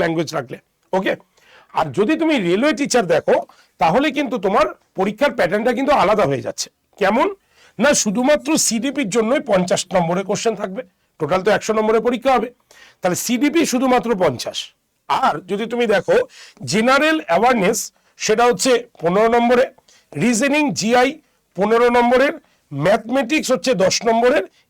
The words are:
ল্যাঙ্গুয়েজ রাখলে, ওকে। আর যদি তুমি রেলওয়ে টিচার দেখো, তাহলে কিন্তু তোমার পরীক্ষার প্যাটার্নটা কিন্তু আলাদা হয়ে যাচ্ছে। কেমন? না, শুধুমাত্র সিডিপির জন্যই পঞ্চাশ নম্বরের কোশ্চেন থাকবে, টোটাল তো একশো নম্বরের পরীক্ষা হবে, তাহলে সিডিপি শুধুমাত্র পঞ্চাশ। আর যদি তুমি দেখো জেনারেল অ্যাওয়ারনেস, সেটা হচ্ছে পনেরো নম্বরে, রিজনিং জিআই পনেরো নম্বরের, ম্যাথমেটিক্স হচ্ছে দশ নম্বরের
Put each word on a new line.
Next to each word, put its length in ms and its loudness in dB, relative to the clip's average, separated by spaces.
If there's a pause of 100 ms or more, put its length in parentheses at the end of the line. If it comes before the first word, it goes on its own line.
ল্যাঙ্গুয়েজ 360 -2
রাখলে, 200 -10 (400)
ওকে। 160 -2 (680)
আর 60 0 (120)
যদি 240 2
তুমি 140 0 (120)
রেলওয়ে 320 0
টিচার 340 0
দেখো, 220 2 (440)
তাহলে 280 2 (100)
কিন্তু 180 -4 (100)
তোমার 200 2 (300)
পরীক্ষার 420 -2
প্যাটার্নটা 400 0
কিন্তু 140 0 (120)
আলাদা 260 2
হয়ে 160 -4
যাচ্ছে। 220 -8 (320)
কেমন? 280 2 (520)
না, 100 2 (140)
শুধুমাত্র 460 0 (180)
সিডিপির 480 -4
জন্যই 260 0 (100)
পঞ্চাশ 300 0 (140)
নম্বরের 340 -2
কোশ্চেন 320 -2
থাকবে, 200 -10 (380)
টোটাল 240 -2
তো 140 0
একশো 200 -4
নম্বরের 300 2
পরীক্ষা 280 0
হবে, 140 -2 (500)
তাহলে 260 -2
সিডিপি 360 0 (100)
শুধুমাত্র 380 0 (140)
পঞ্চাশ। 340 -4 (520)
আর 260 0 (160)
যদি 200 -4
তুমি 140 -2 (100)
দেখো 200 0 (560)
জেনারেল 460 2 (100)
অ্যাওয়ারনেস, 520 2 (400)
সেটা 300 0
হচ্ছে 220 0 (300)
পনেরো 340 2
নম্বরে, 300 4 (480)
রিজনিং 500 0 (160)
জিআই 300 2 (480)
পনেরো 300 4 (100)
নম্বরের, 360 4 (380)
ম্যাথমেটিক্স 840 0
হচ্ছে 180 0 (120)
দশ 120 2 (120)
নম্বরের 360 2 (260)